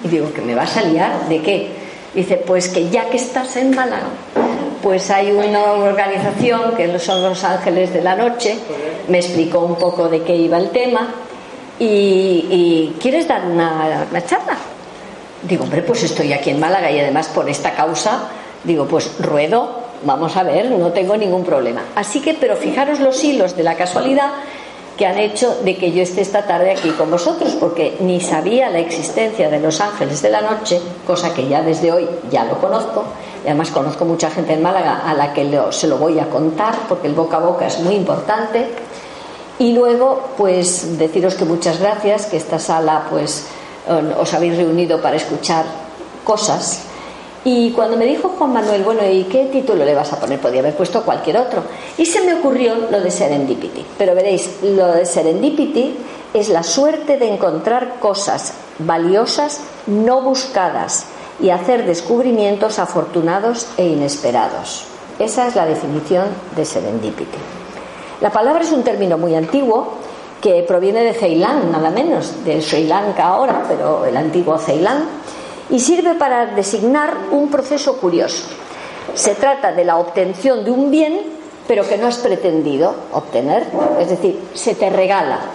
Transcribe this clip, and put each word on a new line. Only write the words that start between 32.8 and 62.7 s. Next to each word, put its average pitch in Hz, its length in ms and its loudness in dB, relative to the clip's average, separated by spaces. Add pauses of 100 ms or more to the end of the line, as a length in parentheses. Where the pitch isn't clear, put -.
y - 40 -4
además 147 240 0
conozco 156 340 0
mucha 165 240 0
gente 160 240 -2
en 156 80 0
Málaga 175 420 0
a 156 120 0
la 143 180 0
que 143 120 0
lo, 143 260 2
se - 160 -2
lo 139 100 2
voy 156 220 2
a 151 100 -2
contar, 165 460 0 (120)
porque - 200 -2
el 147 80 -2
boca 165 220 0
a - 20 2
boca 175 260 2
es 110 140 -2
muy 175 160 2
importante. 226 720 -2 (920)
Y 240 160 4
luego, 240 480 4 (160)
pues, 180 600 0
deciros 175 360 2
que 180 100 0
muchas 165 340 0
gracias, 208 480 0
que 226 100 -2
esta 175 220 -2
sala, 160 500 0
pues, 151 360 -4 (760)
os 160 140 0
habéis 170 240 2
reunido 170 440 2
para 143 160 0
escuchar 160 480 -2 (580)
cosas. - 600 -2 (600)
Y 240 280 4
cuando 226 260 0
me 226 80 2
dijo 311 320 0
Juan 277 160 2
Manuel, 208 300 2
"Bueno, 220 260 2
¿y 190 140 4
qué 262 220 2
título 226 380 2
le 143 120 4
vas - 180 0
a - 60 -6
poner?". 131 200 -2
Podía 127 220 0
haber 147 140 0
puesto - 280 0
cualquier 151 340 0
otro. 226 260 0 (340)
Y 320 80 4
se 403 160 0
me 359 140 4
ocurrió 254 400 2 (160)
lo 202 100 2
de 180 80 2
serendipity. 143 760 -2 (140)
Pero 185 160 4
veréis, 185 360 2 (120)
lo 190 320 4
de 175 120 4
serendipity 226 880 2 (400)
es 208 140 2
la 170 120 4
suerte 294 560 2
de 226 160 2
encontrar 214 640 0
cosas - 540 -2 (260)
valiosas, 180 800 2 (280)
no 220 340 4
buscadas, 185 840 -2 (340)
y 190 100 4
hacer 226 360 2
descubrimientos 214 920 2